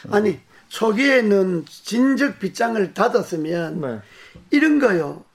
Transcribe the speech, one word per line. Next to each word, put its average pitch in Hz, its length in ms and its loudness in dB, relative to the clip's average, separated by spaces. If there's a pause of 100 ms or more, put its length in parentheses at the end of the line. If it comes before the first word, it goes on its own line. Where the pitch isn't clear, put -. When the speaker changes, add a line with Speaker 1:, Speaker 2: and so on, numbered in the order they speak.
Speaker 1:
음. - 60 -8
Speaker 2:
아니, 202 240 2 (300)
초기에는 208 1000 2
진즉 254 720 0
빗장을 214 520 -2
닫았으면 170 880 -2
Speaker 3:
네. 120 200 -6 (500)
Speaker 2:
이런 302 300 2
거요. 165 440 -2 (100)